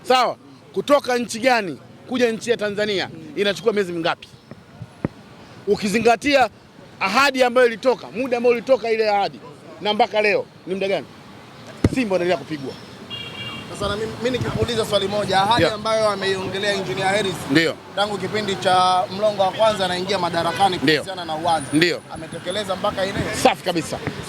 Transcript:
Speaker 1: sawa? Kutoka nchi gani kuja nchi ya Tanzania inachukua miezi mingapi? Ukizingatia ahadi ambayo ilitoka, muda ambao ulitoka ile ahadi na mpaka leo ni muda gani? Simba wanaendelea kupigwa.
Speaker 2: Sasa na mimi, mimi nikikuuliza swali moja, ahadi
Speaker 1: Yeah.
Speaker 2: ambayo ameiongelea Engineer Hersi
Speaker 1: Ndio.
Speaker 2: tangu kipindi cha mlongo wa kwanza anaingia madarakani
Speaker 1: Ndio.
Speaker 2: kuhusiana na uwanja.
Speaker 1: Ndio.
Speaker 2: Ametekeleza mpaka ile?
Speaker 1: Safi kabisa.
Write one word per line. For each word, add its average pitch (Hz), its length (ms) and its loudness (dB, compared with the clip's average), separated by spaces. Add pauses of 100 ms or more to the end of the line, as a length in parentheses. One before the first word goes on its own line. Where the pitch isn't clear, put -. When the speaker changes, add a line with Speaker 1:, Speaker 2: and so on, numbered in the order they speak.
Speaker 1:
sawa? 233 320 4 (380)
Kutoka 247 440 2
nchi 226 220 -4
gani 214 400 0 (280)
kuja 247 240 0
nchi 226 180 -6
ya 226 80 0
Tanzania 208 520 -4 (260)
inachukua 202 380 0
miezi 202 200 -2
mingapi? 165 340 -4 (1400)
Ukizingatia 226 840 2 (500)
ahadi 262 440 2
ambayo 247 240 6
ilitoka, 226 440 0
muda 240 260 -2
ambao 240 140 4
ulitoka 233 400 2
ile 220 180 2
ahadi 190 300 0 (420)
na 202 120 0
mpaka 214 280 2
leo 196 240 2 (220)
ni 170 60 -4
muda 190 140 -2
gani? 175 180 -2 (920)
Simba 233 180 0
wanaendelea 175 240 2
kupigwa. 135 360 -8 (1000)
Speaker 2:
Sasa 196 160 -4
na 208 80 -2
mimi, 220 140 -4 (120)
mimi 247 140 0
nikikuuliza 220 480 -2
swali 196 220 0
moja, 190 340 2
ahadi 226 220 4
Speaker 1:
Yeah. 220 120 2
Speaker 2:
ambayo 220 340 0
ameiongelea 196 640 -2
Engineer 190 360 -2
Hersi 196 260 0 (160)
Speaker 1:
Ndio. 147 240 4 (200)
Speaker 2:
tangu 208 220 0
kipindi 196 380 -4
cha 185 480 4 (140)
mlongo 208 240 0
wa 190 100 2
kwanza 208 340 2
anaingia 180 340 -2
madarakani 170 640 2
Speaker 1:
Ndio. 151 120 4
Speaker 2:
kuhusiana 175 300 -4
na 160 100 -4
uwanja. 160 380 0
Speaker 1:
Ndio. 156 280 2 (100)
Speaker 2:
Ametekeleza 175 640 -6
mpaka 196 300 -2
ile? 202 100 -4 (280)
Speaker 1:
Safi 220 200 4
kabisa. 160 360 -2 (300)